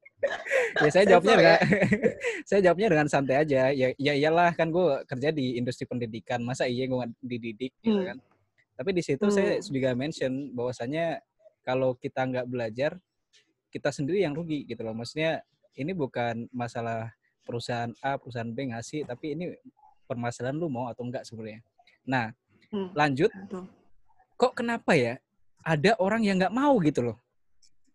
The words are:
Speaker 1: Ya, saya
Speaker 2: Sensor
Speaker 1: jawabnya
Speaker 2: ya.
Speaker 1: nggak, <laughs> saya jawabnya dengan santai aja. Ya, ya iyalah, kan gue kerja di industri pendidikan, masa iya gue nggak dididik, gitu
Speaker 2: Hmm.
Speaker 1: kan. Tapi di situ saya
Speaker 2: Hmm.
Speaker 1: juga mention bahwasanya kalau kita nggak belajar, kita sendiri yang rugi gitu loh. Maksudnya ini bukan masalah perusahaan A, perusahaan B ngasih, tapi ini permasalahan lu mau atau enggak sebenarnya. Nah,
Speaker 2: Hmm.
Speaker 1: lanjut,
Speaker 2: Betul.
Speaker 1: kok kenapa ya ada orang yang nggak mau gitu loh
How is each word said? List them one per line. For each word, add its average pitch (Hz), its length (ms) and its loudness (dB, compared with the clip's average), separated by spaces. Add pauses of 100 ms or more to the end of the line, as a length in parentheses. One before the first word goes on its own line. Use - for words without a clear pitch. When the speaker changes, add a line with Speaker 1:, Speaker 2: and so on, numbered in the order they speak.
(760)
Speaker 1:
Ya, 151 160 4
saya 190 160 6
Speaker 2:
Sensor 196 80 8
Speaker 1:
jawabnya 180 160 6
Speaker 2:
ya. 226 80 8
Speaker 1:
nggak, 165 220 8
<laughs> 208 880 0
saya 196 100 4
jawabnya 180 300 4
dengan 151 160 4
santai 139 320 2
aja. 143 220 2 (100)
Ya, 131 240 2
ya 139 180 0
iyalah, 160 400 4
kan 165 160 0
gue 175 160 2 (220)
kerja 135 240 -4
di 131 240 -2
industri 120 300 -4
pendidikan, 120 580 -6
masa 131 240 -2
iya 127 180 -2
gue 131 120 -2
nggak 120 240 -6
dididik, 120 580 -8
gitu 220 160 0
Speaker 2:
Hmm. 190 100 0
Speaker 1:
kan. 180 120 -8 (580)
Tapi 147 160 -6
di 180 140 0
situ 143 240 -2
saya 202 260 2
Speaker 2:
Hmm. - 160 -6
Speaker 1:
juga 131 240 0
mention 135 380 -4 (180)
bahwasanya 127 680 -4 (440)
kalau 131 320 0
kita 131 260 -6
nggak 127 280 -2
belajar, 123 420 -2 (800)
kita 147 200 -4
sendiri 160 320 0
yang 147 120 -2
rugi 156 320 -6
gitu 117 160 -8
loh. 110 120 -6
Maksudnya 147 480 -4 (320)
ini 143 180 -6
bukan 120 580 -4
masalah 117 600 -6 (320)
perusahaan 120 480 -6 (100)
A, 135 180 -2
perusahaan 120 300 -8
B 117 180 -8
ngasih, 117 380 -8
tapi 143 300 -8
ini 165 160 -8 (540)
permasalahan 120 500 -6
lu 160 120 -4
mau 127 200 -4
atau 120 200 -10
enggak 123 160 -8
sebenarnya. 110 400 -14 (400)
Nah, 123 280 -2 (380)
Speaker 2:
Hmm. 190 240 -6
Speaker 1:
lanjut, 147 380 2
Speaker 2:
Betul. 190 340 -12 (680)
Speaker 1:
kok 254 200 2
kenapa 233 400 0
ya 123 220 2 (440)
ada 160 360 2
orang 208 300 2
yang 196 80 2
nggak 185 180 2
mau 277 260 4
gitu 151 260 2
loh 113 120 -4 (800)